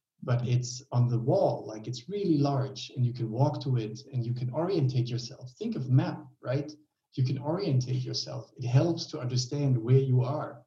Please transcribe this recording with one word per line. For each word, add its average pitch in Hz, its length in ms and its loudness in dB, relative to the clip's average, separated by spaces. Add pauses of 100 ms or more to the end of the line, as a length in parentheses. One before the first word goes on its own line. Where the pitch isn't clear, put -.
(240)
but 123 220 0
it's - 460 -2
on 120 160 4
the 117 100 2
wall, - 480 2
like, 110 220 -10
it's 127 220 -10
really 185 280 2
large, 139 580 0
and 123 100 2
you 120 80 0
can 107 180 -4
walk 135 300 2
to 131 160 0
it 107 240 -4 (100)
and 120 140 -4
you 120 80 -4
can - 200 -4
orientate 151 540 0
yourself. - 500 -8
Think 220 180 -4
of 127 140 -6
map, 151 360 2 (180)
right? 147 280 -2 (420)
You 135 100 0
can 123 160 0
orientate 139 640 0
yourself. - 540 -8
It 120 100 -6
helps 165 440 4
to 151 80 -8
understand 127 580 0
where 120 200 6
you 127 260 4
are. 139 440 -4